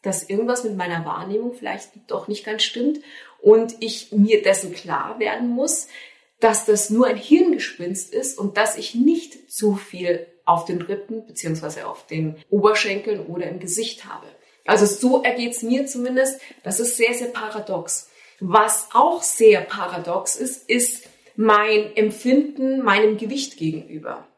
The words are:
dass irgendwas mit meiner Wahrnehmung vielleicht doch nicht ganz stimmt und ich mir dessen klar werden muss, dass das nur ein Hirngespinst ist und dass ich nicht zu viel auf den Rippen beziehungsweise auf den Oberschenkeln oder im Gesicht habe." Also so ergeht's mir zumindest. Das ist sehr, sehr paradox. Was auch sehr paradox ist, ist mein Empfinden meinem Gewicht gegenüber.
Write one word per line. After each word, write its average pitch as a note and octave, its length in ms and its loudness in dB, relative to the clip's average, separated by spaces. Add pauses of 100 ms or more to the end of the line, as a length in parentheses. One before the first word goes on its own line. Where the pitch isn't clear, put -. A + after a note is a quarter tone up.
dass F#3+ 280 -6
irgendwas A#3+ 320 -2
mit G#3+ 140 -6
meiner E3+ 280 -6
Wahrnehmung G#3 500 -6
vielleicht G3+ 360 -12 (160)
doch - 220 -8
nicht G#3 180 -8
ganz G#3+ 160 -4
stimmt C#4+ 380 -2 (400)
und A3+ 400 6
ich - 320 -8
mir G#3 280 6
dessen F#3+ 320 0
klar E3+ 460 -8
werden A3+ 300 -2
muss, B3 400 -2 (500)
dass A3 280 2
das G#3 220 2
nur A#3 200 4
ein - 80 -2
Hirngespinst - 1000 0
ist - 240 -4
und G3 180 -4
dass G#3+ 220 0
ich - 160 -10
nicht D4+ 560 0
zu G#3 240 2
viel F3 540 -4 (160)
auf E3+ 220 2
den E3+ 160 -4
Rippen A3 440 -8
beziehungsweise D#3+ 600 -8
auf - 180 -14
den D#3 300 -6 (120)
Oberschenkeln G3+ 760 2
oder F3 220 -6
im F3+ 100 -10
Gesicht G3 460 -6
habe." - 240 -16 (360)
Also G3+ 200 4
so B3+ 380 2
ergeht's A#3+ 400 -2
mir C4 240 0
zumindest. B3+ 560 -2 (200)
Das G3 160 -4
ist A#3+ 200 0
sehr, A#3+ 160 2
sehr A#3+ 140 -6
paradox. G#3 840 -8 (280)
Was G#3+ 540 2
auch E4+ 300 2
sehr G#3 400 6
paradox F3+ 720 -6
ist, - 320 -8
ist A#3+ 360 0 (320)
mein G#3+ 600 2
Empfinden C4 840 0
meinem G#3+ 340 4
Gewicht A3+ 400 -8
gegenüber. - 680 -8 (120)